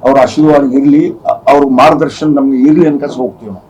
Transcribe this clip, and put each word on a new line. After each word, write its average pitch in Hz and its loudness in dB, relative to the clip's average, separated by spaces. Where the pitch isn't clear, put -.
ಅವ್ರ 135 2
ಆಶೀರ್ವಾದ 147 2
ಇರ್ಲಿ, 147 2
ಅ-, - -4
ಅವ್ರ 143 2
ಮಾರ್ಗದರ್ಶನ 156 0
ನಮ್ಗೆ 135 0
ಇರ್ಲಿ 160 2
ಅನ್ಕಸ್ 143 -8
ಹೋಗ್ತೀವಿ 117 -12
ನಾವು. 92 -20